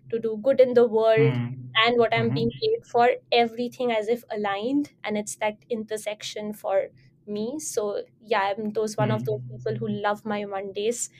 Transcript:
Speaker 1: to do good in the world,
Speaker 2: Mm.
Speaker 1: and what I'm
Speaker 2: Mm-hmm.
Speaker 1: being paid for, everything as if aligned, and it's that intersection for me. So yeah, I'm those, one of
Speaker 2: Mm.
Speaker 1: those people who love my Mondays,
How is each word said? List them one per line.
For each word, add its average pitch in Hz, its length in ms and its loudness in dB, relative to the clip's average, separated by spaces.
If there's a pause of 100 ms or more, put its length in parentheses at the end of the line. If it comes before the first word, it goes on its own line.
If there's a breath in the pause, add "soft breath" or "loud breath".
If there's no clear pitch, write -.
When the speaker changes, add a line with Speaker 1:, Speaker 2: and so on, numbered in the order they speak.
(100)
Speaker 1:
to 226 80 -4
do 220 180 -4 (120)
good 262 120 4
in 247 140 6
the 240 140 8
world, 220 500 4
Speaker 2:
Mm. - 320 -6 (140)
Speaker 1:
and 240 140 4
what 226 140 4
I'm 226 180 2
Speaker 2:
Mm-hmm. 226 80 0
Speaker 1:
being 233 140 0 (100)
paid 220 240 0
for, 240 220 4 (220)
everything 240 640 0
as 214 160 -2
if 233 220 -2
aligned, 214 640 -2 (120)
and 214 120 -4
it's 208 200 -6
that 214 340 -4
intersection 214 840 -8
for 196 360 -2 (380 soft breath)
me. 214 340 -6
So 214 420 -4 (180)
yeah, 208 360 0
I'm 214 160 -6
those, 214 240 -2
one 208 160 0
of 220 120 -4
Speaker 2:
Mm. 220 60 -4
Speaker 1:
those 208 100 -4 (100)
people 220 260 -6
who 226 120 -6
love 208 360 -4
my 208 200 -4
Mondays, 202 640 -6 (120)